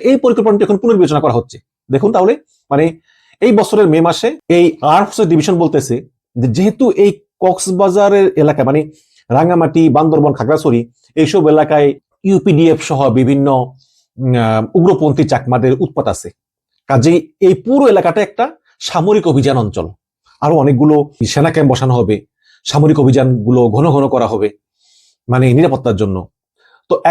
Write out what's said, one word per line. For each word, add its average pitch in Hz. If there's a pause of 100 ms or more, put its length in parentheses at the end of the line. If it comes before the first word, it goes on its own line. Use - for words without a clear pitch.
এই 269
পরিকল্পনাটি 220
এখন 202
পুনর্বিবেচনা 180
করা 123
হচ্ছে। - (340)
দেখুন 139
তাহলে, 196 (380)
মানে, 143 (580)
এই 233
বছরের 208
মে 160
মাসে 175 (280)
এই 175 (300)
আর্মড 202
ফোর্সেস 214
ডিভিশন 170
বলতেছে 143 (420)
যে 123 (100)
যেহেতু 214 (200)
এই 208 (320)
কক্সবাজারের 190 (160)
এলাকা, 147
মানে, 147 (500)
রাঙামাটি, 165 (140)
বান্দরবন, 151
খাগড়াছড়ি, 123 (360)
এইসব 156 (100)
এলাকায় 151 (400)
ইউপিডিএফ 165 (100)
সহ 139 (180)
বিভিন্ন, 139 (680)
উম, 127
আহ, 110 (160)
উগ্রপন্থী 160
চাকমাদের 131 (120)
উৎপাত -
আছে, - (600)
কাজেই 135 (280)
এই 185 (100)
পুরো 277
এলাকাটা 185
একটা - (440)
সামরিক 190
অভিযান 135
অঞ্চল। 92 (560)
আরো 151
অনেকগুলো 143 (380)
সেনা 151
ক্যাম্প 151
বসানো 127
হবে, 104 (500)
সামরিক 147
অভিযানগুলো 127 (140)
ঘন 139
ঘন 143 (100)
করা 117
হবে, 104 (800)
মানে, 127 (100)
নিরাপত্তার 147
জন্য। 98 (720)
তো 180 (160)